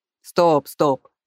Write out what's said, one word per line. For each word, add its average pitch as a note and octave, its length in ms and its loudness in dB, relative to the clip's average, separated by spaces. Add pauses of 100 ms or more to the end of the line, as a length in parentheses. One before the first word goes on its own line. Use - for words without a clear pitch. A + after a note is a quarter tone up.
(220)
"Стоп, E3 440 -2
стоп". - 420 -6 (180)